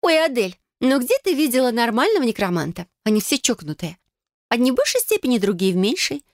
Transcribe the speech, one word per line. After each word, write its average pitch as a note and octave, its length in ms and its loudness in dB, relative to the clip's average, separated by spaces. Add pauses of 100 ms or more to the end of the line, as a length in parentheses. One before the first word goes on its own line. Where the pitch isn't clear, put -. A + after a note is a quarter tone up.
Ой, D#4+ 220 4
Адель, A#3 360 -2 (200)
ну C4 200 2
где B3+ 240 0
ты F#4 100 0
видела B3+ 380 2
нормального A#3+ 520 2
некроманта? F3 640 -2 (160)
Они G#3+ 180 2
все - 180 -2
чокнутые. E3 580 -6 (520)
Одни B3 220 2
в B3+ 40 0
большей C5 260 -2
степени, C4+ 360 0
другие F#3+ 360 0
в F3 40 0
меньшей C4 560 -2